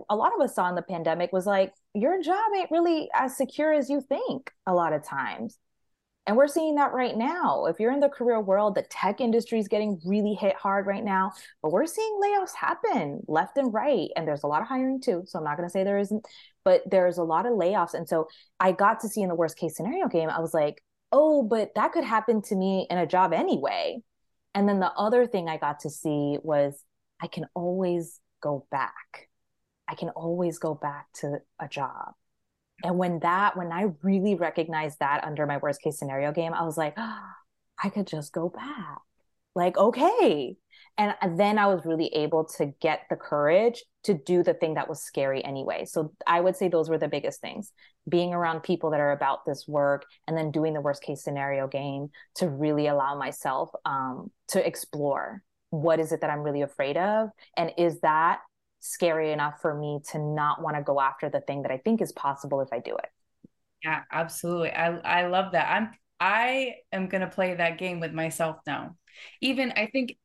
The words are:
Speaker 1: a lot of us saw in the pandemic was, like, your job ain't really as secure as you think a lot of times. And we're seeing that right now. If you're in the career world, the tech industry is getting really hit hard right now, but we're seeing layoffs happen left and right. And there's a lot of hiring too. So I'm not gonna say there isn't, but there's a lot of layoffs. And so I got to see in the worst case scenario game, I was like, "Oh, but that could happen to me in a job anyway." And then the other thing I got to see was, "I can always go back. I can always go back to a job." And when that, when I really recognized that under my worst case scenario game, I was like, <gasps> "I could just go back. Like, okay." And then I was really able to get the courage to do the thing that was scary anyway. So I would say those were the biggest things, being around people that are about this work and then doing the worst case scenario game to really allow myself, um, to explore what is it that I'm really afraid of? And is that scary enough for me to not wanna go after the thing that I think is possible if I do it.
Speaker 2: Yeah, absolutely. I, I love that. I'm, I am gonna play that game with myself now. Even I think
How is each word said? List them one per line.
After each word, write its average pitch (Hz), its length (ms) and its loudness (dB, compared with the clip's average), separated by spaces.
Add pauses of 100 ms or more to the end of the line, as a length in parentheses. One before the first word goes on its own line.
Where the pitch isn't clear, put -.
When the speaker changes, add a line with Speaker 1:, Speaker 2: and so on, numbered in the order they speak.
Speaker 1:
a 214 60 2
lot 285 200 2
of 415 60 -2
us 254 140 2
saw 185 140 0
in 180 80 -2
the 170 60 -4
pandemic 170 500 -2
was, 185 140 0
like, 196 260 2 (220)
your 320 280 2
job 403 340 0
ain't 370 140 -2
really 330 420 2
as 262 240 0
secure 302 360 0
as 277 180 2
you 285 100 0
think 311 520 -4 (140)
a 185 80 2
lot 170 180 2
of 147 100 -2
times. 117 560 -8 (680)
And 208 100 2
we're 277 100 8
seeing 311 280 0
that 277 180 2
right 247 240 0
now. 254 480 0
If 170 160 0
you're 226 120 2
in 285 80 0
the 285 100 4
career 240 280 0
world, 202 360 2
the - 80 -2
tech - 380 -4
industry 226 380 2
is 208 80 0
getting 208 380 0
really 208 300 2
hit 190 220 0
hard 196 300 0
right 196 160 -2
now, 190 300 0 (300)
but 156 100 0
we're 226 140 4
seeing 427 360 -4
layoffs 403 320 0
happen 269 760 -2
left 160 280 0
and 262 160 2
right. 220 420 0
And 165 140 -2
there's 147 140 -2
a 147 40 -4
lot 151 140 2
of 226 80 -6
hiring 262 320 0
too. 185 240 0
So 180 140 -10
I'm 160 60 -4
not 147 120 -2
gonna 175 140 -4
say 190 140 0
there 202 120 2
isn't, 202 300 -2 (380)
but 185 260 8
there's 180 260 6
a 175 80 0
lot 165 220 2
of 240 60 2
layoffs. 185 420 2
And 156 120 -6
so 160 220 0 (320)
I 185 120 6
got 202 280 4
to 226 80 -4
see 208 140 -2
in 185 80 0
the 170 40 0
worst 165 220 0
case 160 180 -4
scenario 294 320 -2
game, 165 220 2
I 165 120 -2
was 165 120 -4
like, 151 320 0 (280)
"Oh, 294 300 6
but 214 340 0
that 240 160 2
could 320 120 0
happen 220 380 2
to - 120 -4
me 190 360 0
in 180 80 0
a 170 80 2
job 180 260 4
anyway." 139 680 0 (520)
And 202 140 4
then 196 120 2
the 180 120 0
other 233 340 4
thing 185 220 -2
I 160 80 -4
got 147 240 -4
to - 80 -8
see 147 540 -2
was, 143 420 0 (380)
"I 170 60 -8
can - 260 -8
always 175 640 -2 (220)
go 143 280 -4
back. - 600 -6 (580)
I 156 60 -10
can 170 160 -6
always 170 480 -2
go 156 160 -2
back 143 320 -8 (140)
to 143 200 -4 (180)
a 147 100 -10
job." - 440 -8 (720)
And 180 120 0
when 180 240 0
that, 185 360 2
when 175 160 -6
I 185 140 0 (160)
really 196 340 4
recognized 160 640 -2
that 143 240 2
under 151 220 -2
my 143 100 -2
worst 143 260 -2
case 151 160 -2
scenario 139 320 -2
game, 165 220 -2
I 165 100 -4
was 160 140 -4
like, 151 200 -2
<gasps> - 880 -14
"I 202 60 -2
could 196 180 -2
just 151 260 -8
go 175 180 -2
back. 247 480 -12 (560)
Like, 180 240 2
okay." 240 800 4 (400)
And 202 420 0
then 208 200 4
I 202 100 4
was 180 160 2
really 165 240 0
able 156 360 0 (120)
to 156 100 0 (140)
get 156 280 0
the 170 60 -2
courage 165 720 2 (180)
to 208 120 2
do 175 280 2
the 170 120 4
thing 165 200 0
that 147 140 -2
was 156 120 -8
scary 135 440 -2
anyway. 135 400 -4
So 156 280 -4 (140)
I 170 140 4
would 185 160 4
say 190 120 0
those 165 220 2
were 160 80 2
the 151 80 0
biggest 147 340 -4
things, - 320 -10 (360)
being 175 260 2
around 165 300 -2
people 165 260 0
that 151 100 2
are 143 120 4
about 139 340 0
this 143 220 -6
work 143 380 0 (200)
and 160 100 -4
then 156 140 -2
doing 156 240 0
the 151 60 -4
worst 143 220 -2
case 139 200 -8
scenario 139 460 -4
game 139 420 -6 (260)
to 185 120 0
really 151 400 0
allow 143 280 0
myself, 139 540 -4 (140)
um, 135 480 -4 (160)
to 185 180 2
explore 147 760 -4 (280)
what 160 300 2
is 160 100 -2
it 156 100 -2
that 151 100 -2
I'm 147 120 -4
really 143 200 -2
afraid 139 340 -4
of? 208 340 0 (260)
And 165 200 -2
is 170 240 2
that 160 400 4 (400)
scary 160 520 0
enough 147 280 -4
for 156 140 0
me 147 260 -6 (100)
to 160 80 -6
not 151 440 -2
wanna 151 200 -2
go 139 180 0
after 135 280 0
the - 120 -2
thing 143 220 -6
that 131 80 -4
I 131 80 -4
think 220 220 0
is 160 120 -2
possible 139 480 -4
if 131 120 -2
I 117 60 -4
do - 180 -8
it. - 120 -8 (760)
Speaker 2:
Yeah, 156 260 -2
absolutely. 165 640 -2
I, 170 260 0
I 180 300 2
love 185 240 0
that. 165 180 2
I'm, 214 220 0 (280)
I 240 540 2 (180)
am 190 160 -4
gonna 185 200 -2
play 180 260 0
that 170 240 0
game 180 220 -6
with 165 120 -4
myself 160 440 -2 (100)
now. - 300 -6 (440)
Even 247 320 0
I 214 140 0
think 254 380 -4